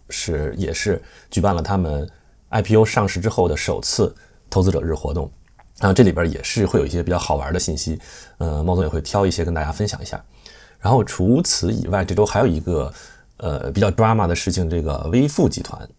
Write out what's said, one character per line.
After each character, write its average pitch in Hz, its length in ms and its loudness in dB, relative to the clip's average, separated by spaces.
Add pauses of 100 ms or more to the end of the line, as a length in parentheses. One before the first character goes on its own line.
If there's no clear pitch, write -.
是， 76 480 -4
也 92 160 -2
是 98 260 -2 (300)
举 - 100 -2
办 98 160 4
了 85 60 0
他 95 160 -2
们 76 320 -2 (400)
I 107 140 0
P 107 120 2
O 110 80 8
上 110 240 2
市 90 120 -4
之 104 100 0
后 92 180 2
的 78 80 0
首 - 240 -4
次 - 360 -2 (340)
投 95 140 4
资 95 80 2
者 - 100 0
日 - 140 -2
活 73 180 -6
动。 78 180 -4 (500)
啊， 98 120 4
这 110 80 6
里 98 100 6
边 80 200 0
也 71 100 -6
是 - 240 0
会 - 140 2
有 85 60 0
一 78 40 -4
些 87 140 -2
比 90 80 -2
较 87 80 0
好 - 160 -2
玩 82 180 -4
的 90 60 0
信 80 180 -4
息， 78 220 -6 (400)
呃， 78 240 -2
猫 90 100 2
总 90 100 2
也 76 60 -2
会 82 120 -4
挑 101 220 0
一 95 60 4
些 85 160 -2
跟 85 80 -2
大 78 100 -2
家 76 80 -6
分 104 160 -4
享 - 140 -8
一 - 40 -12
下。 - 140 -10 (600)
然 107 120 0
后 123 120 4
除 117 400 2
此 - 280 0
以 - 180 -2
外， 95 140 0
这 90 120 -4
周 104 100 4
还 101 140 0
有 123 80 4
一 80 140 0
个， 76 300 -2 (460)
呃， 73 340 -6
比 - 80 -2
较 101 120 2
drama 110 340 4
的 87 100 2
事 - 160 -2
情， 90 160 0
这 85 140 -2
个 73 300 -4
微 127 160 4
富 147 200 2
集 - 140 -2
团 - 260 -14 (120)